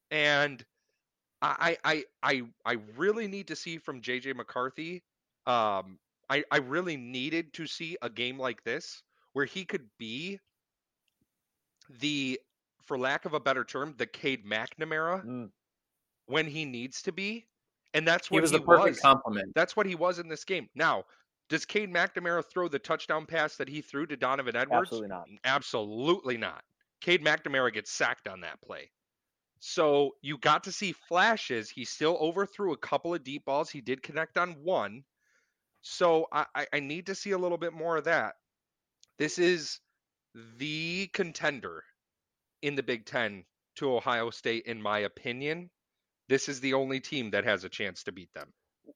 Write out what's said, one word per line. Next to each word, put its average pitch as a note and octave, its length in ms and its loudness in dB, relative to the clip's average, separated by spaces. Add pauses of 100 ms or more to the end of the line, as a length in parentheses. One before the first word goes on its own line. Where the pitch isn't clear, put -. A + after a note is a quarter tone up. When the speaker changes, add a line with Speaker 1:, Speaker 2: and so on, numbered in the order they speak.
(100)
Speaker 1:
And D3 520 2 (800)
I, E3 440 2
I, D3+ 200 2 (180)
I, C#3+ 120 4
I, B2+ 80 0 (240)
I A#2+ 100 0 (200)
really G#3 300 0
need G3 220 -8
to D#3 80 -6
see E3 220 -10
from C3+ 240 -10
J B2 180 -2
J C3+ 140 -4
McCarthy. C3 680 -6 (440)
Um, G2+ 520 2 (300)
I, C#3+ 220 2
I D3 80 4
really D3+ 400 -2
needed C3+ 560 -4
to E3 120 -10
see E3 360 -8
a A#2+ 80 -4
game B2 280 -4
like B2+ 260 -4
this C3+ 380 -6 (300)
where C3+ 140 0
he F#3 180 -8
could D3 240 -6 (100)
be D3+ 420 -8 (1600)
the, C3+ 380 0 (460)
for C#3 140 -2
lack C3 260 0
of E3 80 -6
a D3+ 80 0
better C3 240 2
term, C#3+ 320 -6
the A#2+ 100 -2
Cade C3 380 -4
McNamara D#3 800 -4
Speaker 2:
Mm. A#2+ 260 -8 (760)
Speaker 1:
when D#3 200 2
he D3+ 180 -4
needs B2+ 380 -8
to F#3+ 100 -4
be. G3+ 340 -6 (480)
And D#3 120 4
that's E3+ 220 4
Speaker 3:
He F#3+ 60 -2
Speaker 1:
what D#3+ 80 6
Speaker 3:
was D#3+ 80 4
Speaker 1:
he D3+ 80 6
Speaker 3:
the - 60 -2
perfect E3+ 320 8
Speaker 1:
was. - 40 -10
Speaker 3:
complement. A2+ 540 6
Speaker 1:
That's E3 220 2
what G#3 100 2
he F#3 80 -2
was E3+ 240 0
in E3+ 100 -8
this D#3 160 -10
game. E3+ 300 -4
Now, C3 300 2 (440)
does D#3 160 0
Cade G#3 280 -2
McNamara F3 520 0
throw F3+ 240 -2
the C#3 100 0
touchdown D#3 480 -2
pass D#3 300 0
that C3 120 -4
he D3+ 120 -8
threw C#3+ 260 -6
to D3 100 -6
Donovan B2+ 400 0
Edwards? A#2+ 320 2
Speaker 2:
Absolutely A2 200 -6
not. F2+ 180 -8 (180)
Speaker 1:
Absolutely B2+ 920 0
not. F#2+ 280 -6 (360)
Cade F3 240 2
McNamara C#3 480 2
gets G#2+ 200 -8
sacked B2 340 -2
on F#2+ 140 -12
that D#2+ 200 -12
play. D#2 300 -14 (680)
So C#3+ 540 4 (100)
you C#3 160 -8
got D3+ 260 4
to F#3+ 80 -8
see F#3 200 -4
flashes. F3 760 2
He A#2+ 160 -10
still D#3 360 0
overthrew F#3 520 0
a C3+ 60 -4
couple E3+ 360 -2
of D3 100 -4
deep C3+ 200 -8
balls. C#3+ 240 0
He C#3+ 120 -10
did B2 220 -4
connect D#3 360 -4
on F3 140 2 (100)
one. C3+ 420 0 (800)
So E3 500 4
I, D3 220 2
I, C#3+ 200 -2
I D3 60 2
need D3+ 260 -6
to F#3+ 80 -6
see G3+ 180 -4
a F#3 60 2
little F3 200 0
bit E3+ 140 -4
more E3 240 -2
of D3 80 0
that. C#3+ 320 2 (800)
This D3+ 200 -2
is F3 420 2 (760)
the D#3+ 560 -4
contender C#3+ 720 -4 (800)
in D3 120 -2
the C3+ 80 -2
Big B2 220 -2
Ten G#2+ 400 -4 (320)
to C3+ 180 0
Ohio A#2 360 0
State, A2+ 340 -2
in A2+ 160 -8
my G#2 200 0
opinion. C#3 680 -4 (600)
This C3+ 200 2
is C3 120 -6
the C3 140 2
only C3+ 260 2
team B2 320 -4
that G2+ 120 4
has G2+ 200 2
a F#2 40 -6
chance F#2+ 360 -6
to G2+ 80 -6
beat F2+ 200 -14
them. - 200 -12 (440)